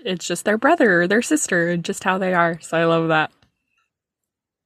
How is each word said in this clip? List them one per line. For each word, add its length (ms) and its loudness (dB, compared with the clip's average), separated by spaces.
it's 220 -6
just 200 -6
their 120 0
brother 440 4
or 60 2
their 140 2
sister 480 0
and 160 -2
just 180 -8
how 140 0
they 160 -2
are. 280 0
So 160 -4
I 80 2
love 240 2
that. 220 0